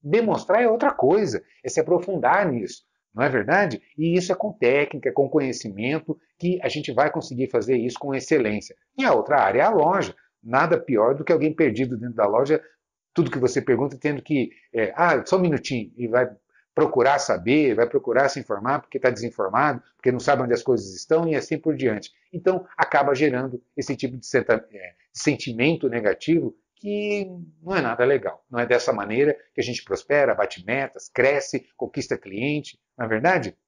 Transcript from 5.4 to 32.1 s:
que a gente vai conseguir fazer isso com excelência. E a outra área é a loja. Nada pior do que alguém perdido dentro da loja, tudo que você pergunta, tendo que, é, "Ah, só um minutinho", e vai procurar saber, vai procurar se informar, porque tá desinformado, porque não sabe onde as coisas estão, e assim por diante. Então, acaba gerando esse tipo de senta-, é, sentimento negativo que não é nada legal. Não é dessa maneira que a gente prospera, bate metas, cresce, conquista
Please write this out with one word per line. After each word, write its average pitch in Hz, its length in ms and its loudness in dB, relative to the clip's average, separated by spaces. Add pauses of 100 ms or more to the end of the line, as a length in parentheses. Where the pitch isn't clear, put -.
que 180 240 -2
a 131 80 -2
gente 147 220 -6
vai 139 200 2
conseguir 131 360 -4
fazer 123 280 0
isso 120 240 -2
com 139 140 -6
excelência. 117 640 0 (220)
E 269 60 -4
a 226 100 4
outra 135 280 2
área 101 200 4
é 170 40 4
a 214 40 4
loja. 175 460 2 (260)
Nada 143 380 2
pior 120 360 2
do 143 100 -10
que 175 80 2
alguém 151 200 2
perdido 127 440 0
dentro 117 180 -10
da 107 120 2
loja, 139 360 2 (500)
tudo 147 180 0
que 135 80 -6
você 127 220 0
pergunta, 135 380 0
tendo 143 220 -4
que, 135 300 -2 (220)
é, 113 220 -2
"Ah, 156 300 2
só 190 120 2
um 185 40 2
minutinho", 135 560 -2
e 120 100 -6
vai 123 220 2 (440)
procurar 135 460 2
saber, 120 560 2
vai 113 120 4
procurar 131 420 2
se 143 100 -6
informar, 117 400 -4
porque - 200 -10
tá 127 100 2
desinformado, 120 720 -2 (160)
porque 127 140 2
não 123 80 -2
sabe 131 240 2
onde 120 100 0
as - 100 -2
coisas 101 320 0
estão, 165 320 0
e 156 80 0
assim 143 220 -4
por 156 180 -2
diante. 117 360 -4 (200)
Então, 185 340 -2 (120)
acaba 143 360 2
gerando 127 480 0 (140)
esse 135 220 -6
tipo 127 180 -6
de 123 100 -16
senta-, 117 460 0
é, 92 220 -18 (180)
sentimento 131 800 0
negativo 120 680 0 (240)
que 208 500 -4 (320)
não 180 140 -6
é 170 60 0
nada 120 240 0
legal. 123 440 -2
Não 123 80 -6
é 120 80 0
dessa 120 280 2
maneira 113 440 0 (160)
que - 60 -6
a 120 40 -2
gente 117 200 -8
prospera, 127 500 0
bate 92 320 -4
metas, 131 480 -6
cresce, 135 640 0
conquista 123 420 -8